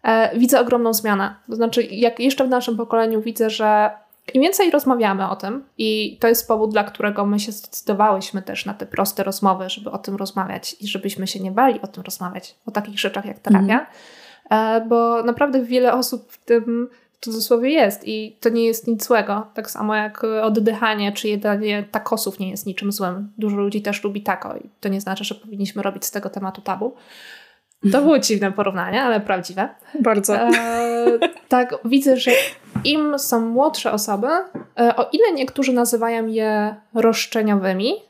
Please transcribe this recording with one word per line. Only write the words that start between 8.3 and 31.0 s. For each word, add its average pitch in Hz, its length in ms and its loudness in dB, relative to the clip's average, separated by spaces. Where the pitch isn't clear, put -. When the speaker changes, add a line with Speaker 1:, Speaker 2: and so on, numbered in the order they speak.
Speaker 1:
też - 240 -10
na 202 80 -8
te - 120 -12
proste 196 380 -4
rozmowy, 190 460 0
żeby 202 220 -10
o 196 60 -10
tym 196 180 -8
rozmawiać 196 640 -8
i 208 80 -10
żebyśmy 196 400 -6
się 196 120 -8
nie 190 120 -6
bali 240 300 2
o - 60 -12
tym 185 160 -16
rozmawiać, 190 520 -12
o 220 60 -12
takich 208 280 -6
rzeczach 202 260 -4
jak - 140 -12
terapia, 208 480 2
Speaker 2:
Mhm. 220 340 2
Speaker 1:
e, - 40 -8
bo 233 360 2
naprawdę 262 400 2
wiele 247 300 4
osób 247 380 -4
w - 140 -20
tym 233 440 0
w - 120 -20
cudzysłowie 233 440 0
jest 233 380 2
i 220 340 -8
to 233 80 2
nie 233 160 2
jest 226 220 0
nic 226 180 -2
złego. 214 480 0
Tak 214 180 -10
samo 214 240 -2
jak 208 260 -4
oddychanie 214 680 0
czy 208 160 -6
jedzenie 208 640 -2
takosów 208 480 -4
nie 185 100 -4
jest 196 160 -10
niczym 202 260 -6
złym. 202 460 -6
Dużo 208 200 -2
ludzi 202 240 -2
też 202 220 -6
lubi 202 200 -6
taco - 340 -6
i - 120 -16
to 202 100 -4
nie 196 120 -2
znaczy, 190 220 -6
że 208 120 -8
powinniśmy 202 480 -8
robić 196 220 -6
z - 60 -6
tego 202 180 -8
tematu 190 320 -8
tabu. 202 340 -4
To 269 100 4
było 294 180 6
dziwne 202 320 0
porównanie, 196 500 -2
ale 233 180 2
prawdziwe. 190 500 -2
Speaker 2:
Bardzo. 208 360 4
Speaker 1:
E, 233 140 2